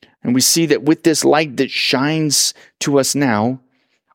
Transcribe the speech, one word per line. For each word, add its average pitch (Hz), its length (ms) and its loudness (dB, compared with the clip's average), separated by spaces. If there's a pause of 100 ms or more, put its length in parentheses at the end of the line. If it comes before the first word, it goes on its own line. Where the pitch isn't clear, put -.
(240)
And 120 100 -2
we 127 80 2
see 165 240 2
that 147 160 0
with 156 220 0
this 156 200 2
light 143 340 2
that 131 120 0
shines 147 880 -2 (240)
to 143 180 0
us 135 160 0
now, 127 480 0 (540)